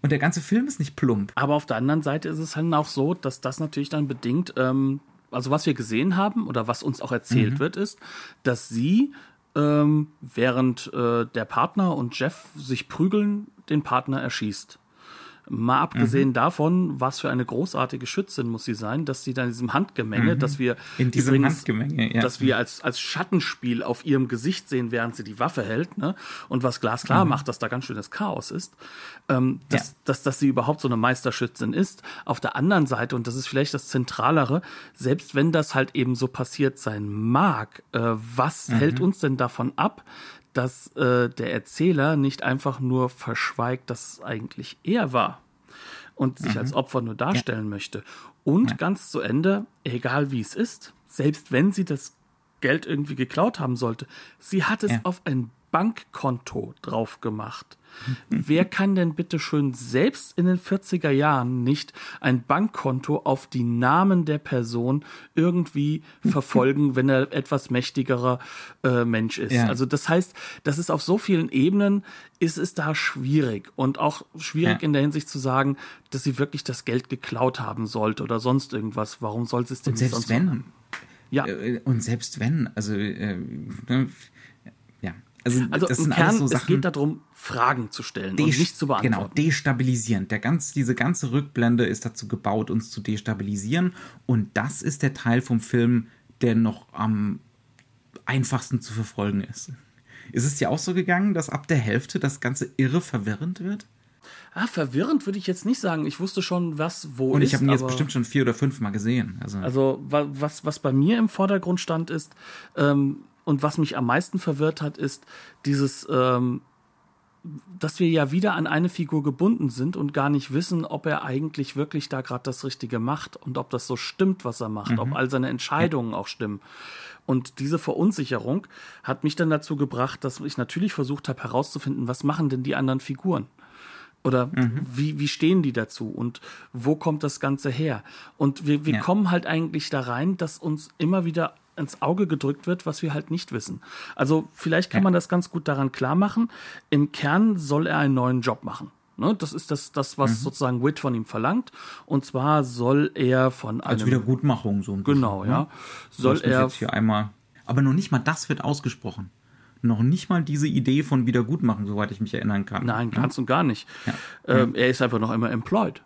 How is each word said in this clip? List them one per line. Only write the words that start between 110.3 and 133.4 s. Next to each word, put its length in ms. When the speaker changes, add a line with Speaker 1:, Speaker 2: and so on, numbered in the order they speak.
Speaker 2:
was 140
bei 120
mir 260
im 120
Vordergrund 500
stand, 300
ist, 260
ähm, 440
und 180
was 140
mich 200
am 80
meisten 340
verwirrt 420
hat, 160
ist 280
dieses, 440
ähm, 520
dass 200
wir 100
ja 220
wieder 240
an 120
eine 220
Figur 340
gebunden 460
sind 260
und 180
gar 160
nicht 220
wissen, 320
ob 220
er 180
eigentlich 540
wirklich 320
da 120
grad 240
das 200
Richtige 340
macht 380
und 200
ob 120
das 180
so 80
stimmt, 480
was 160
er 100
macht, 240
Speaker 1:
Mhm. 60
Speaker 2:
ob 160
all 140
seine 180
Entscheidungen 680
auch 140
stimmen. 320
Und 340
diese 200
Verunsicherung 880
hat 200
mich 140
dann 120
dazu 280
gebracht, 480
dass 160
ich 160
natürlich 360
versucht 360
hab, 120
herauszufinden, 680
was 160
machen 240
denn 140
die 120
anderen 240
Figuren? 460